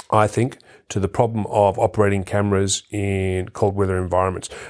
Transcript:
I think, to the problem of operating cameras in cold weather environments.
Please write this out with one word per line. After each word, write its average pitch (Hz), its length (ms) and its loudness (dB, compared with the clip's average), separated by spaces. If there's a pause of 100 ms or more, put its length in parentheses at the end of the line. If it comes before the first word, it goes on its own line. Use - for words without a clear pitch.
I 107 180 4
think, 117 320 -2 (280)
to - 120 -4
the 98 100 0
problem 110 380 0
of 101 300 2
operating 101 460 2
cameras 98 640 0
in 95 600 -2
cold 98 260 -2
weather 95 220 0
environments. 92 520 -2 (200)